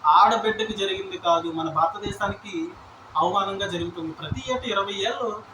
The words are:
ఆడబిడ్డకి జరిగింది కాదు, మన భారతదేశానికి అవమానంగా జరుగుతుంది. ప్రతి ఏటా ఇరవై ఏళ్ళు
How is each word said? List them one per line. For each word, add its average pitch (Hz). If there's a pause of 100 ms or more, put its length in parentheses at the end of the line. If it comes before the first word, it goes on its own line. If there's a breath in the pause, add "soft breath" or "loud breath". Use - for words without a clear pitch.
ఆడబిడ్డకి 214
జరిగింది 190
కాదు, 170
మన 160
భారతదేశానికి 170 (440)
అవమానంగా 196
జరుగుతుంది. 170
ప్రతి 151
ఏటా 254
ఇరవై 202
ఏళ్ళు 214 (120)